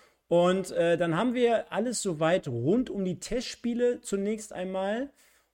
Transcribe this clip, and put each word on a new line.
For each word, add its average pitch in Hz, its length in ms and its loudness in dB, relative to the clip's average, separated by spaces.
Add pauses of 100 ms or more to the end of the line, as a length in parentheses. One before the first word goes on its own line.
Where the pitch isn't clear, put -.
(300)
Und, 180 420 4
äh, 170 260 2
dann 165 200 0
haben 233 160 2
wir 233 400 2
alles 214 280 -2
soweit 165 460 0
rund 143 420 0
um 196 140 -4
die 185 160 -4
Testspiele 240 800 -4
zunächst 208 540 -4
einmal 190 580 -4 (420)